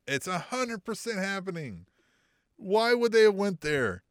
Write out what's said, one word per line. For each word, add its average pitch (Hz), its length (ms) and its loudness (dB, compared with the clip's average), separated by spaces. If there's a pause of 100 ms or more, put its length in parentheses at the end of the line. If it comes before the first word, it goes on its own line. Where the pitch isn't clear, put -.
It's 135 200 -4
a 180 120 -4
hundred 233 460 -6
percent 226 340 -6
happening. 180 680 -8 (680)
Why 220 380 2
would 233 180 2
they 220 100 8
have 214 120 8
went 196 280 -2
there? 127 480 0